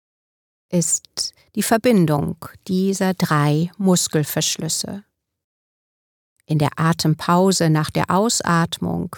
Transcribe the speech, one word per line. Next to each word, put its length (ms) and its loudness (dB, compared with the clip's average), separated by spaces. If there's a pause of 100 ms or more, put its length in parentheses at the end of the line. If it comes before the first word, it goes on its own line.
(760)
ist 600 -4 (200)
die 80 -2
Verbindung 760 2 (300)
dieser 480 0
drei 640 0
Muskelverschlüsse. 1300 -2 (1400)
In 120 0
der 180 2
Atempause 920 2
nach 200 0
der 200 -2
Ausatmung 1080 -2